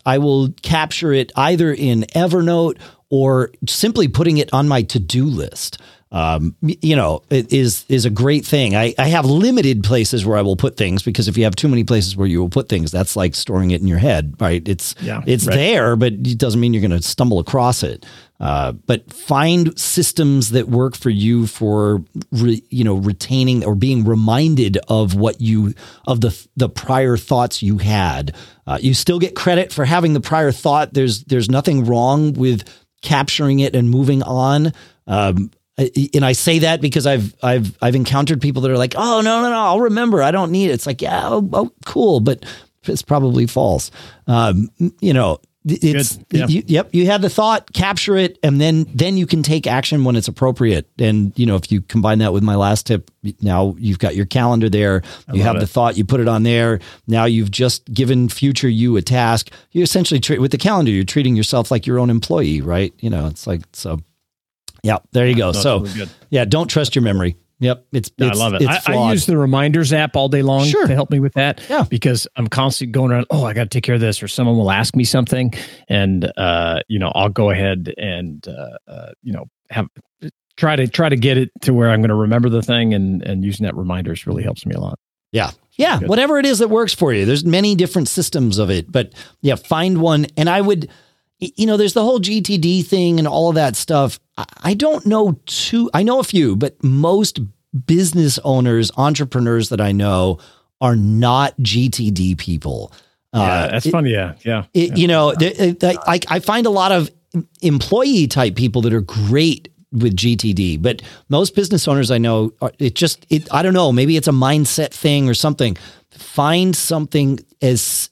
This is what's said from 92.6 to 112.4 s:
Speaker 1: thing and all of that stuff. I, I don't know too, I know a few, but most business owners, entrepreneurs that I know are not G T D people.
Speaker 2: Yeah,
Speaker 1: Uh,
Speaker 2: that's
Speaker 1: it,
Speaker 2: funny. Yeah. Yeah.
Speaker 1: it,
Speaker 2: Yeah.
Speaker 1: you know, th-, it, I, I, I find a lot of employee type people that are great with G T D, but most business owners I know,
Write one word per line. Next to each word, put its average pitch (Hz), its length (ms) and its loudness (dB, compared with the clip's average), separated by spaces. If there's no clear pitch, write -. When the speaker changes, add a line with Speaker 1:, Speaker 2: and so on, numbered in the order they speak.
Speaker 1:
thing 175 340 2
and 156 100 2
all 151 220 0
of 160 60 0
that 143 200 0
stuff. 143 440 -2
I, 113 80 -10
I 190 120 0
don't 302 320 -2
know 208 400 2
too, - 460 -2
I 180 100 0
know 247 160 2
a 240 40 0
few, 147 320 2
but 127 280 -4
most 165 560 2
business 165 580 2
owners, 123 540 2
entrepreneurs 127 720 0
that 107 120 -2
I 101 100 0
know 98 480 0
are 123 140 2
not 120 640 2
G 120 280 0
T 110 220 -4
D 92 240 0
people. 71 560 -6
Speaker 2:
Yeah, 110 80 0
Speaker 1:
Uh, 90 300 2
Speaker 2:
that's 117 140 -4
Speaker 1:
it, 160 60 0
Speaker 2:
funny. 156 200 0
Yeah. 95 220 -4
Yeah. 113 280 -4
Speaker 1:
it, 175 180 0
Speaker 2:
Yeah. - 40 -6
Speaker 1:
you 170 120 2
know, 151 260 2
th-, 160 260 -2
it, 175 240 0
I, 180 120 2
I, 180 120 0
I 165 100 -2
find 226 260 0
a 220 60 2
lot 190 200 2
of 170 200 0
employee 185 640 2
type 120 280 -2
people 120 280 0
that 113 100 2
are 113 80 0
great 117 680 -2
with 113 240 0
G 117 200 0
T 104 180 -2
D, 90 240 -2
but 87 240 -2
most 170 260 0
business 190 320 0
owners 139 240 0
I 123 60 2
know, 113 340 0